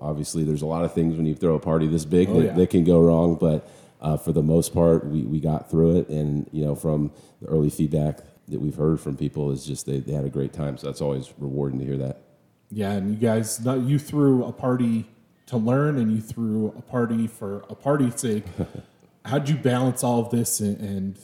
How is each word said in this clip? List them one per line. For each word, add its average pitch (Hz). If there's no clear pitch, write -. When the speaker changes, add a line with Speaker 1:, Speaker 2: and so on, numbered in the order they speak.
Speaker 1:
obviously 76
there's 76
a 76
lot 82
of 82
things 82
when 80
you 78
throw 82
a 76
party 80
this 78
big 90
Speaker 2:
Oh, 107
Speaker 1:
that, -
Speaker 2:
yeah. 92
Speaker 1:
that 90
can 87
go 85
wrong. 85
But, 78
uh, 76
for -
the 76
most 80
part, 85
we, 73
we 73
got 76
through 82
it. -
And, 76
you 76
know, 76
from 76
the -
early 76
feedback 76
that -
we've 73
heard 76
from 71
people 71
is 67
just 69
they, 69
they 67
had 73
a 69
great 67
time. 71
So 71
that's 69
always 69
rewarding 69
to 67
hear 67
that. 65
Speaker 2:
Yeah, 104
and 101
you 107
guys, 110
not, 127
you 139
threw 139
a 120
party 123
to 123
learn 139
and 113
you 107
threw 110
a -
party 117
for 101
a 107
party's 139
sake. 107
Speaker 1:
<laughs> -
Speaker 2:
How'd 143
you 151
balance 123
all 120
of 110
this, 117
and, 104
and 98